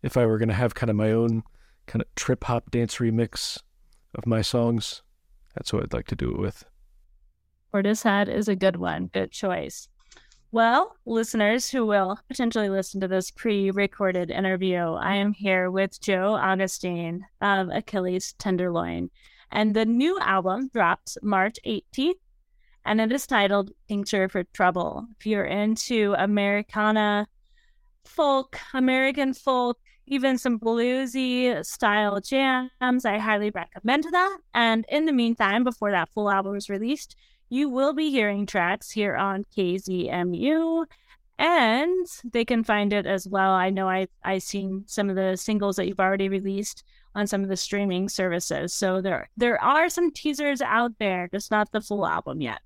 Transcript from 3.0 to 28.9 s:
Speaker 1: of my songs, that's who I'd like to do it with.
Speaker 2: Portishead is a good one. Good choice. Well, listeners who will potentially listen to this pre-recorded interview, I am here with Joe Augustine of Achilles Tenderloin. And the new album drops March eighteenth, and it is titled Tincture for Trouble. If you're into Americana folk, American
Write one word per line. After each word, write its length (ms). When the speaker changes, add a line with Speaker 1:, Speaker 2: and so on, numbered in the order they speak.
Speaker 1:
of 100
my 160
songs, 640
that's 160
who 100
I'd 120
like 160
to 80
do 140
it 80
with. 260
Speaker 2:
Portishead 540
is 180
a 80
good 220
one. 320
Good 240
choice. 560
Well, 540
listeners 640
who 160
will 420
potentially 440
listen 320
to 60
this 220
pre-recorded 1000
interview, 480
I 380
am 180
here 360
with 300
Joe 400
Augustine 840
of 260
Achilles 720
Tenderloin. 720
And 240
the 80
new 360
album 520
drops 500
March 420
eighteenth, 520
and 120
it 140
is 140
titled 460
Tincture 420
for 140
Trouble. 520
If 60
you're 180
into 720
Americana 1120
folk, 520
American 600